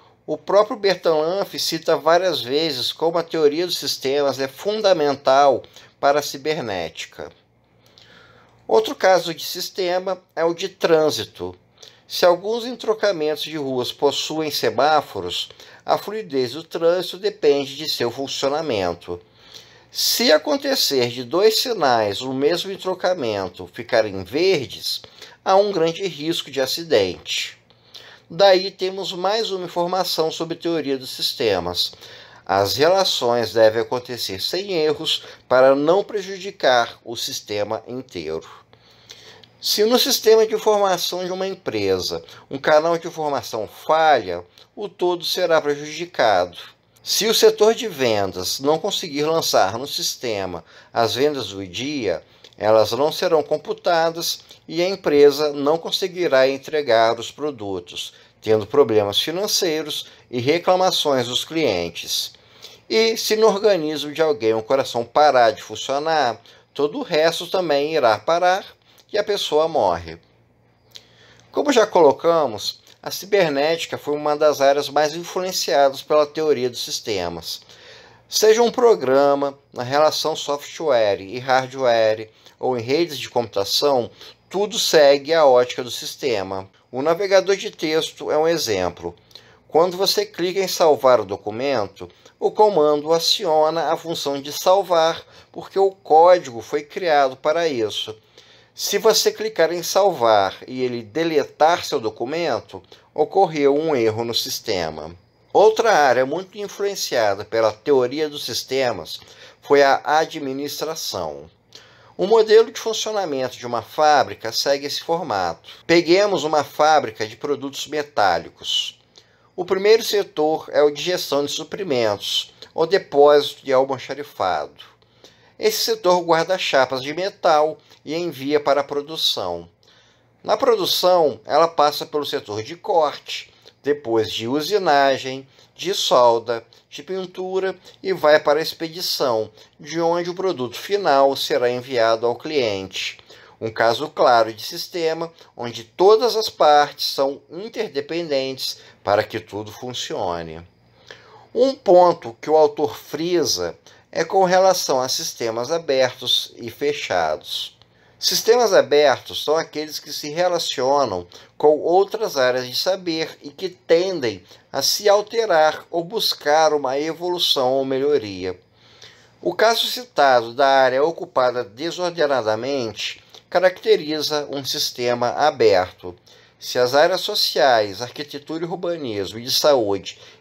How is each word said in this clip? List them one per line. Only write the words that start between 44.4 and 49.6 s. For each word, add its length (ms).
o 120
todo 360
será 360
prejudicado. 960
Se 240
o 80
setor 400
de 140
vendas 720
não 180
conseguir 460
lançar 520